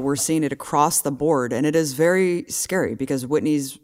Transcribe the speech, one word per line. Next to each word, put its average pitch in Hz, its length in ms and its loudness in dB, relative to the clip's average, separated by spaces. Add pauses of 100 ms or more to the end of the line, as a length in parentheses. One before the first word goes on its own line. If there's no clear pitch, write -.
we're 139 140 0
seeing 160 260 0
it 143 80 -2
across 147 500 0
the 143 100 -2
board, 135 420 0
and 127 120 0
it 151 100 2
is 160 180 2
very 175 560 2
scary 147 460 -2
because 131 300 -4
Whitney's 143 580 0